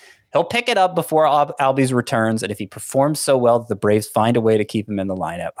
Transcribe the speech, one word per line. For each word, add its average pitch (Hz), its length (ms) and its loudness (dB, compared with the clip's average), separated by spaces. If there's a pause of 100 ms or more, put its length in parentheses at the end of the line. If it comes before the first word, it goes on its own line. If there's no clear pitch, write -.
(340)
he'll - 100 2
pick 240 240 -4
it 240 100 0
up 185 160 2
before 156 320 0
Al-, 143 320 2
Albies 135 360 0
returns. 113 500 0
And 98 80 -4
if 101 80 -10
he 101 80 -10
performs 143 540 -2
so 135 160 2
well 120 220 4
that 113 100 -10
the 98 80 -4
Braves 107 300 2
find 117 280 2
a 117 60 2
way 110 160 4
to 107 80 0
keep 107 240 -6
him 101 100 -4
in 98 80 -4
the 95 80 -6
lineup, 87 440 -8